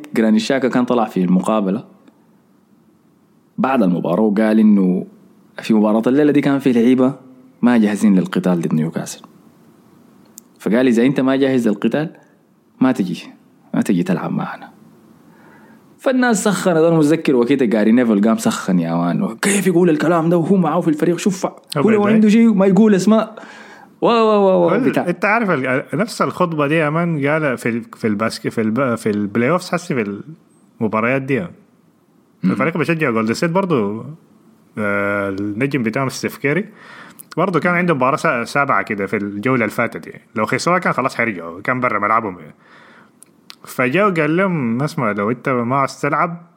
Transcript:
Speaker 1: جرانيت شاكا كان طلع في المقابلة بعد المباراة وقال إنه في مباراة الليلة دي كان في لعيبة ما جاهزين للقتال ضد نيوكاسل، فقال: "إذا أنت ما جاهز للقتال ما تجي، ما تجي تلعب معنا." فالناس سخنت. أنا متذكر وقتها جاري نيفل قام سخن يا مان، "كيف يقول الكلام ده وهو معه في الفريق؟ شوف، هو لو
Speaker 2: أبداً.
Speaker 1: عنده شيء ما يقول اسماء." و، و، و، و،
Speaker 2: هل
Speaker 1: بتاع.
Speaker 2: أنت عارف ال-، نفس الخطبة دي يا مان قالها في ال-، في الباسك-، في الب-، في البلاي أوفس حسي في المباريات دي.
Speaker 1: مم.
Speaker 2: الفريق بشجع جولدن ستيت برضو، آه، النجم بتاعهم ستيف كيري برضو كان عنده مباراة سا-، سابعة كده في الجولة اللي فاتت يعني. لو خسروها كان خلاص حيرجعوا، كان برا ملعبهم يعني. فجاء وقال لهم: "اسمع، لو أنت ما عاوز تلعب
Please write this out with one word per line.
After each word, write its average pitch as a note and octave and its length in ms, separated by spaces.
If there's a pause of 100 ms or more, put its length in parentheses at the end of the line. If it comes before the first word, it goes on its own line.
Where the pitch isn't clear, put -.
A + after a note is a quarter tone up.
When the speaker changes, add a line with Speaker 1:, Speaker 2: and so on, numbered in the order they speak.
(160)
Speaker 1:
جرانيت A2 260
شاكا C3 280
كان B2 160
طلع A#2+ 200
في F#2+ 200
المقابلة F#2+ 600 (1700)
بعد C3 240
المباراة F2 400
وقال A2 360
إنه G2 480 (560)
في A#2 120
مباراة G#2+ 320
الليلة C#3+ 260
دي C#3+ 80
كان C#3 180
في C3 140
لعيبة B2+ 420 (480)
ما A#2+ 160
جاهزين G#2 400
للقتال F2+ 420
ضد D#2+ 140
نيوكاسل، - 480 (1400)
فقال: B2 280
"إذا A#2 200
أنت C#3 140
ما C3+ 160
جاهز C3 320
للقتال C#3+ 420 (680)
ما C3 120
تجي، F2+ 300 (520)
ما - 80
تجي F2+ 200
تلعب E2+ 300
معنا." - 360 (1300)
فالناس B3 460
سخنت. F#3 320
أنا E3 200
متذكر D#3 400
وقتها B2+ 300
جاري G#2+ 260
نيفل A#2 280
قام A2+ 160
سخن A2 420
يا E2 160
مان، F2 480
"كيف G3+ 240
يقول F3 240
الكلام D#3 380
ده E3+ 80
وهو F3 200
معه E3+ 240
في E3+ 80
الفريق؟ E3 300
شوف، - 280 (300)
هو G3 140
لو G#3 120
Speaker 2:
أبداً. G#3 120
Speaker 1:
عنده A3 140
شيء A3+ 260
ما F#3+ 120
يقول G3+ 280
اسماء." G#3 400 (680)
و، - 60
و، G3 40
و، G3+ 560
و، - 20
Speaker 2:
هل G#3 220
Speaker 1:
بتاع. C#3+ 180
Speaker 2:
أنت F3 160
عارف G#3 260
ال-، C3 340 (100)
نفس G3 280
الخطبة D#3 440
دي C#3+ 80
يا D#3 160
مان D#3+ 360
قالها D3 300
في B2 120
ال-، A2+ 160 (120)
في - 100
الباسك-، A2 420
في A2+ 120
الب-، A#2 340
في A2 160
البلاي G#2 400
أوفس F3 220
حسي F3 220
في G#2 260 (600)
المباريات A#2 420
دي. C3+ 180
Speaker 1:
مم. - 1120
Speaker 2:
الفريق C3+ 260
بشجع D#3 340
جولدن A2 240
ستيت E3+ 160
برضو، A#2+ 540 (760)
آه، G2+ 500
النجم G#2+ 540
بتاعهم B2+ 260
ستيف - 280
كيري D#3 320 (680)
برضو E3+ 240
كان F3 140
عنده F3 200
مباراة C3 220
سا-، C#3 280
سابعة C3 380
كده G2+ 240
في G2+ 100
الجولة G#2 480
اللي G#2 100
فاتت A2+ 320
يعني. - 160 (120)
لو G#2+ 120
خسروها E3 320
كان F3 140
خلاص B2+ 220
حيرجعوا، F2 460
كان B2+ 200
برا A#2 180
ملعبهم G#2 400
يعني. D2+ 160 (1120)
فجاء D3 460
وقال D#3+ 260
لهم: D3 460
"اسمع، C#3 300
لو G#2 180
أنت B2 180
ما B2 280
عاوز C3+ 240
تلعب D#3+ 460 (100)